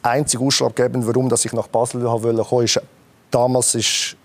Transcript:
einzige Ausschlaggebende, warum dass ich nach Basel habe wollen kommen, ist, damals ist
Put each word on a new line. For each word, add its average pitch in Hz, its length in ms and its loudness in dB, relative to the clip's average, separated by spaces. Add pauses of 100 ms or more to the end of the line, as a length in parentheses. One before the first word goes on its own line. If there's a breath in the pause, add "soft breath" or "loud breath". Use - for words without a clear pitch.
einzige 127 420 0
Ausschlaggebende, 123 600 0
warum 127 220 2
dass 120 160 2
ich - 80 -4
nach 113 160 -4
Basel 120 420 -2
habe 113 140 -2
wollen 113 180 0
kommen, 123 220 0
ist, - 180 0 (480)
damals 127 460 2
ist - 500 -2